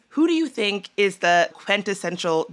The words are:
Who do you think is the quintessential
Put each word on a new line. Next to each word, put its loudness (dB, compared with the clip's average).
Who 2
do 2
you 0
think -4
is 0
the 2
quintessential -2